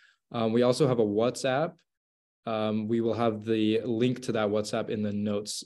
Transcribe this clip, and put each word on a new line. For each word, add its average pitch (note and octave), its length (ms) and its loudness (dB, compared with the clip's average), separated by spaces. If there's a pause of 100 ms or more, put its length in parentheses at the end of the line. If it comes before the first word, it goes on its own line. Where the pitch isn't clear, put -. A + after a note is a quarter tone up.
(320)
Um, A2+ 220 0
we A#2+ 80 4
also B2 260 4
have B2 120 2
a A2+ 60 4
WhatsApp. B2+ 680 0 (720)
Um, G#2+ 420 -2
we A2+ 140 0
will A2+ 140 0
have G#2+ 280 0
the A2 400 2
link B2 380 0
to - 100 -6
that A2 160 0
WhatsApp G#2+ 420 -2
in G#2+ 140 -4
the G#2 80 -2
notes G#2 540 -4